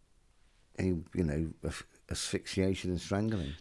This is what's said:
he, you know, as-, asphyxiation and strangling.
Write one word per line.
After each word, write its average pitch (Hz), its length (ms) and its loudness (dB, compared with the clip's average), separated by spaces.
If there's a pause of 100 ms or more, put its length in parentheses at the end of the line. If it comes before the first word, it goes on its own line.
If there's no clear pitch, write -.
(800)
he, 98 60 2 (280)
you 92 100 2
know, 78 260 2 (140)
as-, 80 200 -4 (280)
asphyxiation 92 800 0
and 90 100 0
strangling. 101 600 0